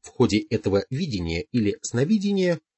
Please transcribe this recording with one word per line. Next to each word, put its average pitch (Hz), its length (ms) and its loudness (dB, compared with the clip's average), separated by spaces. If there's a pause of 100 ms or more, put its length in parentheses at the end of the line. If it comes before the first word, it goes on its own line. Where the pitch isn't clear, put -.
В - 60 -20
ходе 107 320 2
этого 101 500 0
видения 101 600 -4
или 104 300 0
сновидения 185 760 0 (180)